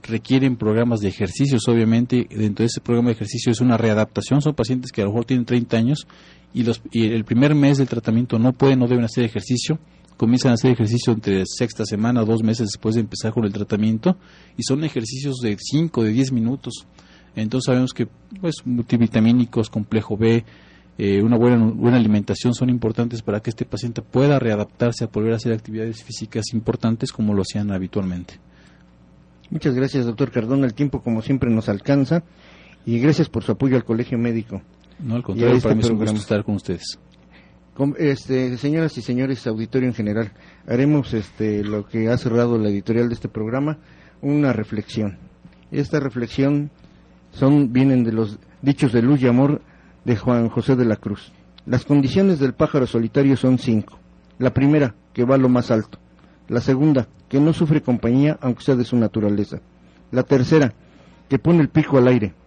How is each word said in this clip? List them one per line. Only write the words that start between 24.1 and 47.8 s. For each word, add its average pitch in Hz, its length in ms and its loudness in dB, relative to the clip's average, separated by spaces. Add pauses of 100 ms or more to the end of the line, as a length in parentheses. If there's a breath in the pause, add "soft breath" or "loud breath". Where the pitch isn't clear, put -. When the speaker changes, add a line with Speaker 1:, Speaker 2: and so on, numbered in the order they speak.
Speaker 1:
readaptarse 117 640 -2
a 113 40 -6
volver 110 260 -2
a - 20 0
hacer 117 160 -4
actividades 110 500 -8
físicas 110 520 -10
importantes 113 580 -2
como 104 220 -2
lo 98 80 0
hacían 104 320 -4
habitualmente. 92 600 -6 (1120 soft breath)
Speaker 2:
Muchas 151 260 -2
gracias, 131 300 -2
doctor 117 260 -2
Cardona. 131 340 0
El 113 80 -2
tiempo, 139 280 -4
como 113 220 -2
siempre, 131 280 -2
nos 110 160 0
alcanza, 139 560 0 (600 loud breath)
y 117 140 -2
gracias 147 280 2
por - 160 -6
su - 80 -4
apoyo 131 240 0
al 117 80 2
Colegio 117 340 -2
Médico. 113 440 -4 (360)
Speaker 1:
No, 117 180 -6
al 123 40 -2
Speaker 2:
Y 127 40 -8
a - 0 -
Speaker 1:
contrario, 117 340 2
Speaker 2:
este 120 60 0
Speaker 1:
para 110 120 2
mí 113 60 2
es 117 80 2
un 110 80 0
gusto 107 80 -2
Speaker 2:
programa. 107 140 0
Speaker 1:
estar 104 260 -2
con 104 100 -2
ustedes. - 440 -8 (760 soft breath)
Speaker 2:
Com-, 143 260 -2
este, 131 580 -2
señoras 151 400 -2
y 120 40 -10
señores, 127 440 -4
auditorio 117 440 -2
en 117 40 -4
general, 107 380 -4 (340 soft breath)
haremos, 135 480 0
este, 104 520 -4
lo 104 200 -6
que 113 220 -4
ha 120 100 0
cerrado 120 400 0
la 107 120 0
editorial 113 400 -2
de 117 60 -4
este 113 120 -12
programa, 131 520 -6 (420 soft breath)
una 143 320 0
reflexión. 107 640 -6 (560)
Esta 143 260 -2
reflexión 135 720 -2 (640 soft breath)
son, 139 400 2
vienen 127 320 4